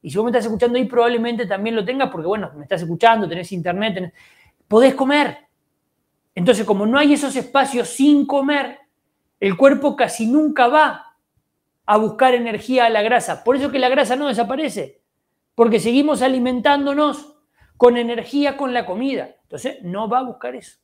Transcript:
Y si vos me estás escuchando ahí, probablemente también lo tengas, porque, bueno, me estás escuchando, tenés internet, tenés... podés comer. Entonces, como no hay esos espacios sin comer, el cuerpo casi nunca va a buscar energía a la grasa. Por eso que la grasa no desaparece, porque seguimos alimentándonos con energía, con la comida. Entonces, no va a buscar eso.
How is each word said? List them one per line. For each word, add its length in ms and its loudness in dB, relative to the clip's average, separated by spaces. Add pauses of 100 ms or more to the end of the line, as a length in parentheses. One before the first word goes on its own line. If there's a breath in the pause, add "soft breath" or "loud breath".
Y 80 -12
si 80 -2
vos 80 0
me 40 0
estás 140 2
escuchando 320 0
ahí, 80 2
probablemente 640 0
también 280 -4
lo 100 -2
tengas, 260 -2
porque, 160 -8
bueno, 280 -4
me 100 -18
estás 180 -4
escuchando, 440 2
tenés 260 -8
internet, 420 -4
tenés... 180 -8 (560 soft breath)
podés 260 6
comer. 440 0 (960)
Entonces, 320 2
como 180 0
no 140 2
hay 160 4
esos 220 -2
espacios 520 -2
sin 380 4
comer, 520 -2 (600)
el 160 0
cuerpo 400 2
casi 300 -2
nunca 420 2
va 480 0 (720)
a 100 2
buscar 380 2
energía 520 0
a 40 4
la 120 0
grasa. 400 0
Por 140 2
eso 160 -4
que 60 -2
la 100 2
grasa 260 2
no 140 -2
desaparece, 720 -4 (540)
porque 260 2
seguimos 420 2
alimentándonos 1120 0 (400)
con 200 6
energía, 600 -2
con 180 -6
la 100 -2
comida. 580 -6
Entonces, 400 -12
no 260 -8
va 100 0
a 60 -2
buscar 300 -12
eso. 300 -20